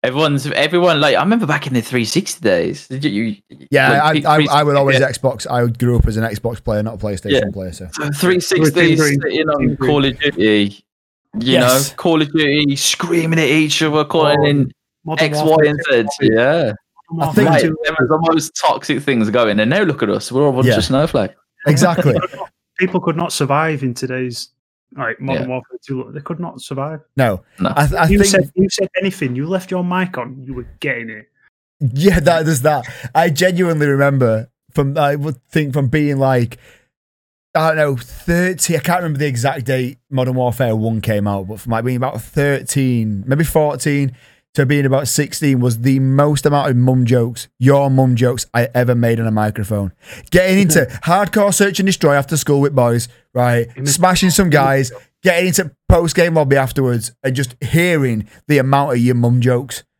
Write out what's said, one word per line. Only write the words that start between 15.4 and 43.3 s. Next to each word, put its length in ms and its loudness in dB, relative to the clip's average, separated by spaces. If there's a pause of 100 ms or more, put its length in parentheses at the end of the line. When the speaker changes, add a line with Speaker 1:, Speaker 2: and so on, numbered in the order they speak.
Speaker 1:
Y, 60 4
and 100 -4 (100)
Speaker 3:
two, 360 0
Speaker 1:
Z. 80 4
Yeah. 380 2 (380)
Speaker 3:
Modern 180 -4
Speaker 2:
I 40 -4
think 160 4
Speaker 3:
Warfare 20 4
Speaker 1:
Mate, 120 4
Speaker 3:
two. 220 0
Speaker 1:
there 140 -2
was 100 0
the 240 2
most 220 -2
toxic 480 -2
things 280 0
going, 280 2
and 120 2
now 120 2
look 220 -2
at 60 -2
us. 200 -4
We're 140 0
all 60 4
a 20 -4
bunch 140 2
Speaker 2:
Yeah. 100 4
Speaker 1:
of 80 0
snowflakes. 500 -2 (320)
Speaker 2:
Exactly. 480 2 (320)
Speaker 3:
<laughs> 320 -20
People 220 -2
could 160 -4
not 160 -6
survive 500 -2
in 120 -4
today's, 560 -8 (460)
like, 240 -6
Modern 240 -4
Speaker 1:
Yeah. 40 -8
Speaker 3:
Warfare 380 -8
two. 260 -8
They 80 -12
could 200 -10
not 200 -12
survive. 400 -8 (160)
Speaker 2:
No. 260 0 (180)
Speaker 1:
No. 160 0
Speaker 2:
I, 100 2
th-, 140 -2
I 80 4
Speaker 3:
You 100 4
Speaker 2:
think 120 4
Speaker 3:
said, 260 2
you 120 2
said 200 -4 (120)
anything, 360 -4
you 100 -4
left 240 -6
your 140 -2
mic 340 -2
on, 240 -12
you 120 -12
were 120 -10 (140)
getting 300 -6
it. 160 -18 (540)
Speaker 2:
Yeah, 400 2
that, 240 2
there's 180 0
that. 220 0 (300)
I 160 2
genuinely 560 0
remember 640 2 (240)
from, 260 -2
I 180 2
would 320 -6
think 240 -2
from 160 0
being, 300 0
like, 400 0 (960)
I 140 2
don't 80 0
know, 200 0
thirty, 800 -2
I 40 -2
can't 220 0
remember 160 -4
the 80 -2
exact 380 -2
date 340 -4 (120)
Modern 240 -2
Warfare 420 0
one 240 -2
came 260 -2
out, 220 -4
but 120 -14
from, 120 -6
like, 120 -2
being 120 -2
about 240 -4
thirteen, 1080 -2
maybe 180 0